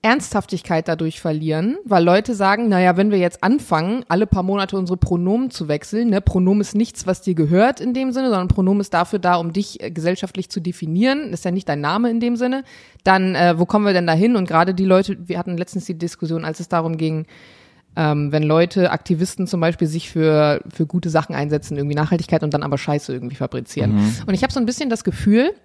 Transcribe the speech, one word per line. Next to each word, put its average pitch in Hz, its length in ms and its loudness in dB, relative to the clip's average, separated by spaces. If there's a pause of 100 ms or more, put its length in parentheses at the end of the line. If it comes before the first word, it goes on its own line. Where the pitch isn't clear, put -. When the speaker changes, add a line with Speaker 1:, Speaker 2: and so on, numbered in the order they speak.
Speaker 1:
Ernsthaftigkeit 196 840 -2
dadurch 160 320 -4
verlieren, 160 640 -2
weil 190 220 4
Leute 208 280 2
sagen, 202 360 0
„Na 190 100 4
ja, 180 160 4
wenn 202 160 2
wir 202 60 2
jetzt 180 260 0
anfangen, 214 640 0
alle 202 200 2
paar 190 160 0
Monate 196 340 -2
unsere 185 180 -2
Pronomen 190 560 0
zu 156 160 -8
wechseln, 208 420 -2
ne, 202 120 2
Pronomen 196 400 2
ist - 120 -4
nichts, - 320 -2
was 185 160 -2
dir 190 140 -2
gehört 175 460 2
in 247 120 -2
dem 262 200 -2
Sinne, 262 160 0
sondern 185 180 0
Pronomen 190 320 2
ist 196 140 -4
dafür 175 260 0
da, 180 160 2
um 170 160 -2
dich, 196 320 -6
äh, 131 80 -8
gesellschaftlich 180 580 -4
zu 190 120 -6
definieren, 190 720 -2
ist 165 100 -10
ja 180 80 -2
nicht 185 160 -4
dein 147 140 -2
Name 208 300 0
in 226 100 0
dem 240 160 0
Sinne, 254 260 -2 (400)
dann, 190 320 4
äh, 170 240 4
wo 175 60 4
kommen 208 200 2
wir 202 60 4
denn 175 160 2
da 165 60 2
hin?“ 214 240 4
Und 185 100 0
gerade 175 260 2
die 190 120 0
Leute, 190 320 4 (100)
wir 175 100 -4
hatten 175 200 -6
letztens 175 260 -6
die 170 140 -8
Diskussion, 165 480 -6
als 156 160 -8
es 170 80 -12
darum 165 260 -2
ging, 156 300 -4 (720)
ähm, 147 340 0
wenn 156 120 2
Leute, 170 480 2
Aktivisten 175 560 -2
zum 175 120 -2
Beispiel, 165 280 0
sich 160 220 -6
für, 151 520 2 (120)
für 156 120 0
gute 170 240 -4
Sachen 156 260 0
einsetzen, 147 400 -4
irgendwie 147 200 -2
Nachhaltigkeit 160 480 0
und 151 100 -2
dann 147 100 0
aber 143 140 -2
Scheiße 147 340 -4
irgendwie 127 240 -8
fabrizieren. 127 600 -2
Speaker 2:
Mhm. 104 180 2 (140)
Speaker 1:
Und 196 60 0
ich 190 100 0
hab 262 100 0
so 269 80 -2
ein 226 40 0
bisschen 254 240 -4
das 226 140 -4
Gefühl 220 480 2 (140)